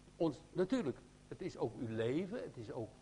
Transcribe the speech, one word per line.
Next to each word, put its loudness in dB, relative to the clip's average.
ons, 2
natuurlijk, 2
het -10
is -4
ook 0
uw -2
leven, 2
het -8
is -8
ook -4